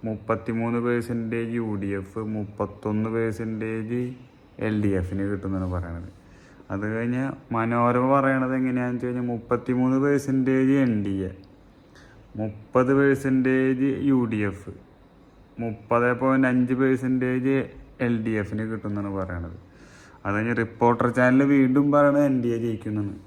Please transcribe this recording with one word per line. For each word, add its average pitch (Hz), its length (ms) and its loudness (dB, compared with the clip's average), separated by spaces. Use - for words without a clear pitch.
മുപ്പത്തിമൂന്ന് 113 760 -4
percentage 117 720 -4
യു 113 100 -4
ഡി 98 80 -4
എഫ്, 98 220 -10
മുപ്പത്തൊന്ന് 107 800 -4
percentage 110 840 -4
എൽ 107 160 0
ഡി 104 60 2
എഫിന് 95 300 -4
കിട്ടുമെന്നാണ് 95 460 -4
പറയണത്. 85 340 -8
അത് 101 100 -4
കഴിഞ്ഞ് 120 300 -2
മനോരമ 120 500 2
പറയണത് 131 440 2
എങ്ങനെയാണെന്ന് 123 380 -2
വെച്ച് 123 100 -4
കഴിഞ്ഞാൽ, 123 260 -4
മുപ്പത്തിമൂന്ന് 127 720 0
percentage 135 680 2
എൻ 120 80 2
ഡി 98 100 -2
എ, - 20 -10
മുപ്പത് 123 580 0
percentage 131 840 2
യു 131 100 4
ഡി 104 60 -2
എഫ്, 90 220 -14
മുപ്പത് 117 460 0
പോയിന്റ് 131 300 2
അഞ്ച് 123 320 2
percentage 127 720 0
എൽ 120 80 2
ഡി 113 180 0
എഫിന് 107 280 -4
കിട്ടുമെന്നാണ് 101 480 -6
പറയണത്. 87 380 -8
അത് 101 100 0
കഴിഞ്ഞ് 113 180 0
റിപ്പോർട്ടർ 117 440 2
ചാനൽ 127 240 6
വീണ്ടും 135 380 4
പറയണത് 143 360 6
എൻ 131 140 2
ഡി 120 120 0
എ - 80 -2
ജയിക്കുമെന്നാണ്. 107 520 -4